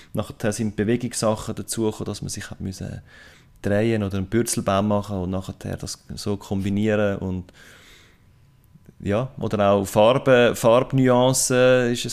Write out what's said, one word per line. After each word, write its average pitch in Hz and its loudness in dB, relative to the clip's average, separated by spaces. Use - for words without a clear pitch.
Nachher 107 -4
sind 107 -4
Bewegungssachen 110 -2
dazu 113 -6
gekommen, 107 -6
dass 101 -8
man 95 -10
sich - -12
hat - -16
müssen 95 -10
drehen 107 2
oder 98 -2
einen 95 -4
Bürzelbaum 104 0
machen 101 -2
und 90 -4
nachher 95 -6
das - -12
so 104 -6
kombinieren 101 -2
und 92 -6
ja, 110 -4
oder 101 2
auch 101 4
Farbe, 120 4
Farbnuancen 127 4
ist 120 -6